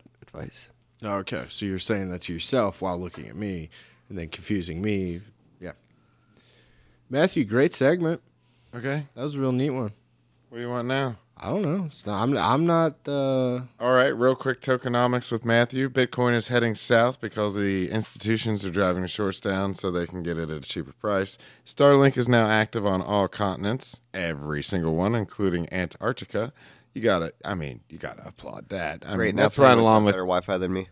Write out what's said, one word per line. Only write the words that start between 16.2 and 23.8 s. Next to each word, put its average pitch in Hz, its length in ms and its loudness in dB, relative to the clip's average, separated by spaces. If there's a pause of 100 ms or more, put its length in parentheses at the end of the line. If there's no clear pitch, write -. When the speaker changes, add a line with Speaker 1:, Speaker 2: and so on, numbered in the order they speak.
Speaker 3:
is 113 140 0
heading 117 260 2
south 120 440 4
because 104 360 -4
the 98 360 0
institutions 110 760 -2
are 92 40 -4
driving 90 300 0
the 90 80 -4
shorts 95 320 -4
down 98 340 -2
so 95 160 -4
they 87 160 -2
can 87 160 -10
get 82 140 -4
it 80 140 -6
at 78 80 -6
a - 20 -10
cheaper 69 320 -8
price. 98 460 -4 (260)
Starlink 139 540 6
is 120 100 0
now 117 180 6
active 107 400 2
on 95 140 2
all 101 260 2
continents, 101 760 -4 (100)